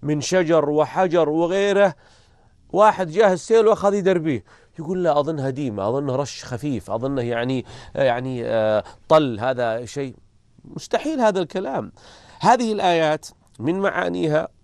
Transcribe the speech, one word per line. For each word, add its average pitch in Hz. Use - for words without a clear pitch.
من 147
شجر 160
وحجر 156
وغيره، 190
واحد 190
جاه 196
السيل 220
وأخذ 202
يدربيه، 170
يقول: 180
"لا، 147
أظنها 143
ديمة، 117
أظنه 135
رش -
خفيف، 123
أظنه 127
يعني، 120
يعني، 127
آه، 110
طل، 143
هذا 120
شيء". 131
مستحيل -
هذا 208
الكلام. 185
هذه 226
الآيات 170
من 165
معانيها 175